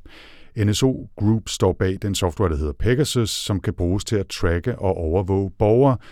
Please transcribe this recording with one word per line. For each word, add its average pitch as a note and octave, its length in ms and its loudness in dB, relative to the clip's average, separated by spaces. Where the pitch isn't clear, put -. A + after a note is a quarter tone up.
N G#2 100 4
S - 80 -2
O C3 340 0
Group G#2+ 320 0
står F#2+ 240 2
bag F#2+ 300 -2
den G2+ 120 -2
software, F2+ 360 0
der D#2 60 -2
hedder D2 220 -2
Pegasus, A#2+ 520 0
som - 300 -4
kan F#2 140 -4
bruges F2+ 300 0
til - 120 -2
at G2 100 -2
tracke F2 520 -2
og F#2+ 180 0
overvåge F#2 600 0
borgere, B2 380 4